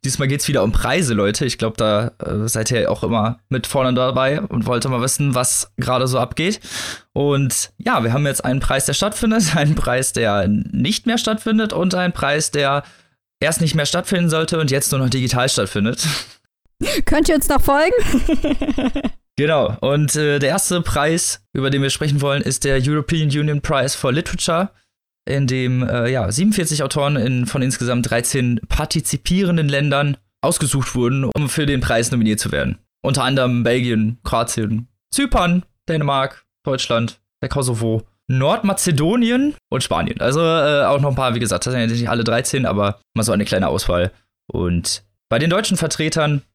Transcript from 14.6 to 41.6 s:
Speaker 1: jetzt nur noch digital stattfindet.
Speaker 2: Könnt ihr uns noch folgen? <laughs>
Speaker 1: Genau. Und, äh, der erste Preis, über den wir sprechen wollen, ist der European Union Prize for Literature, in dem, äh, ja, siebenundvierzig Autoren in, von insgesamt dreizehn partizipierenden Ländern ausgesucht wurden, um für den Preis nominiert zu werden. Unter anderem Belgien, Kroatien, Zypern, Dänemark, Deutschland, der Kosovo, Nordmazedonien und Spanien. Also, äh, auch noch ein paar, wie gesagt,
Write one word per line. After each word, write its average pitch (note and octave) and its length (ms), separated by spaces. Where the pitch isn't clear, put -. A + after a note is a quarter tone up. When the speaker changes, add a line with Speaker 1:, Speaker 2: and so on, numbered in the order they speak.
Speaker 1:
jetzt C3+ 220
nur C#3 100
noch B2+ 80
digital B2+ 400
stattfindet. G#2+ 560
Speaker 2:
Könnt D#4 240
ihr D#4+ 60
uns C#4 140
noch C#4 120
folgen? D4+ 360
<laughs> C#4+ 1040
Speaker 1:
Genau. C#3 420
Und, C#3+ 340
äh, D3 240
der C#3 100
erste F3+ 320
Preis, D#3+ 640
über C3 160
den C#3 140
wir C#3 80
sprechen C#3+ 300
wollen, C#3+ 200
ist - 220
der C3+ 180
European D3+ 480
Union D3 320
Prize C3+ 340
for C3 160
Literature, E3 600
in C#3 160
dem, B2+ 420
äh, A#2+ 220
ja, A#2 220
siebenundvierzig D#3+ 500
Autoren C#3+ 360
in, B2 280
von C3+ 160
insgesamt B2 480
dreizehn A#2+ 580
partizipierenden E3 1000
Ländern C#3+ 480
ausgesucht C3+ 540
wurden, B2 300
um C#3 240
für D3+ 180
den C3+ 140
Preis A#2 280
nominiert A2 300
zu F2+ 120
werden. C2+ 280
Unter C3 220
anderem B2+ 360
Belgien, A#2 640
Kroatien, A#2 640
Zypern, F3+ 480
Dänemark, C#3+ 560
Deutschland, A#2 560
der B2 60
Kosovo, A2+ 580
Nordmazedonien G3 1300
und - 140
Spanien. - 360
Also, C3+ 200
äh, D3+ 460
auch C3+ 140
noch C#3+ 100
ein B2+ 60
paar, B2+ 200
wie A#2+ 40
gesagt, G2 280